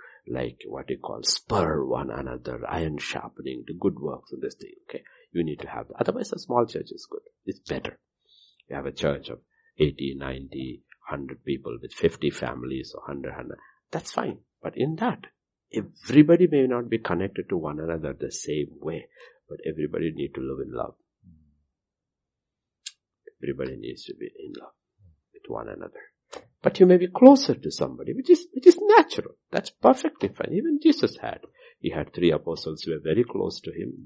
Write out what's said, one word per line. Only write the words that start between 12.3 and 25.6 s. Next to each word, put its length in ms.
families 680
or 100
hundred, 280
hundred. 240
That's 220
fine. 260
But 160
in 180
that, 300
everybody 720
may 200
not 220
be 100
connected 520
to 80
one 220
another 340
the 180
same 480
way, 280
but 120
everybody 420
need 260
to 40
live 260
in 60
love. 220
Everybody 340
needs 280
to 100
be 120
in 320
love 140
with 140
one 200